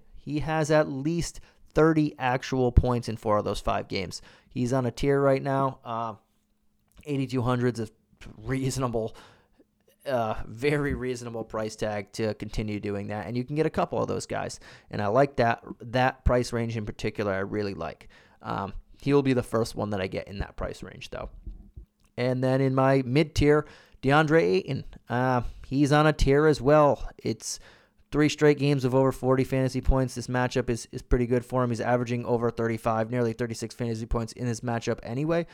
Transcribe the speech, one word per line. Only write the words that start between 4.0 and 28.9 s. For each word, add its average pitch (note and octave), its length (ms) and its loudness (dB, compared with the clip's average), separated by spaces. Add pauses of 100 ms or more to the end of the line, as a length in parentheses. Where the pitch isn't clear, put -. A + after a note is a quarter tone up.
He's B2 240 -2
on C3 120 0
a A#2+ 60 -2
tier C#3 300 0
right C3+ 220 4
now. C3+ 420 -2
Uh, A#2 300 -8 (920)
eighty-two C3 380 -2
hundred's A#2+ 380 0
a A2 80 -8 (480)
reasonable, B2 800 -4 (880)
uh, A#2 280 -2 (120)
very C#3 480 -2
reasonable A#2+ 480 -8
price A2 320 -6
tag G#2 380 -6
to A2 220 -2
continue G#2+ 440 -6
doing G2+ 300 -6
that. G#2 180 -6
And A#2+ 100 -6
you B2 60 -2
can C#3+ 140 -6
get D#3 100 2
a - 40 -2
couple E3 300 -4
of A2+ 60 -2
those G2+ 200 -4
guys. G2+ 340 -8 (300)
And G#2+ 100 -6
I G#2 60 0
like C3 300 2
that, A#2 280 2 (160)
that B2 440 0
price B2 280 2
range A#2 240 -2
in G#2+ 100 -6
particular, G#2+ 460 -4
I F#2+ 60 -2
really G2 360 -4
like. D#2+ 340 -12 (340)
Um, G#2+ 320 -6 (260)
he C#3 140 0
will C#3+ 80 6
be C3 100 2
the A#2+ 100 0
first A2+ 320 -2
one A2 160 -6
that G2+ 100 -4
I F#2 60 -2
get - 220 -8
in G2 100 -14
that - 180 -10
price F#2+ 280 -10
range, - 260 -16
though. - 200 -10 (840)
And B2+ 280 -2
then C3 160 2
in C3+ 140 2
my C3+ 300 4
mid-tier, D3 640 2 (360)
DeAndre D3+ 400 6
Ayton. E3+ 420 0 (240)
Uh, B2 340 2 (240)
he's C3+ 240 2
on D3+ 160 6
a D3+ 60 4
tear C#3+ 340 4
as D3+ 140 4
well. C#3+ 480 4 (100)
It's - 400 -8 (520)
three D3+ 180 4
straight D3 300 4
games C#3 260 2
of B2 100 2